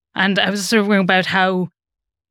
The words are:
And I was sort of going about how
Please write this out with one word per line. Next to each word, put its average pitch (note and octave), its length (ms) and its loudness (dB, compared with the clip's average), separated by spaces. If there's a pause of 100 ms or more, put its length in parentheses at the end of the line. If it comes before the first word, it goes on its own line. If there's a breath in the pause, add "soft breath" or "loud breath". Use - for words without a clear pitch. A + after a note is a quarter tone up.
(140)
And F#3+ 240 0
I G3 140 0
was G3 160 -6
sort A3+ 140 2
of G3 60 -2
going G3+ 140 2
about F#3 240 2
how F#3 440 0 (600)